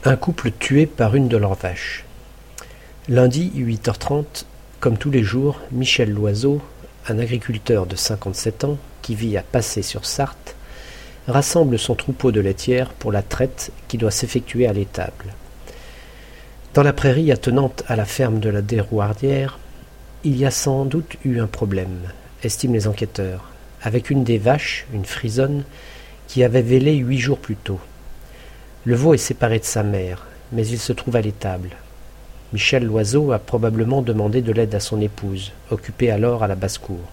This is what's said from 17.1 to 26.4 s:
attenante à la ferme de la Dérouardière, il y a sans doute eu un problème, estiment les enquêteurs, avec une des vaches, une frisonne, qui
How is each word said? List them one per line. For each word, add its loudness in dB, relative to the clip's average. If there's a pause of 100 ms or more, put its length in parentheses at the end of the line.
attenante 2
à 0
la 0
ferme 0
de 0
la 0
Dérouardière, 0 (680)
il 2
y 2
a 2
sans 0
doute -2
eu 2
un 0
problème, -4 (320)
estiment 0
les 2
enquêteurs, -4 (360)
avec -2
une 2
des 4
vaches, 0
une -2
frisonne, -2 (640)
qui 4